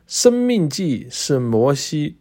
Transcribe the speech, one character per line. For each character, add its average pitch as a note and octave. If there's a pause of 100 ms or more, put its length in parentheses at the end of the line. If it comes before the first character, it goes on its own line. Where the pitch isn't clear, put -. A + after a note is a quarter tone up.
《生 -
命 A#3+
记》 C#3
是 -
摩 A#2+
西 D3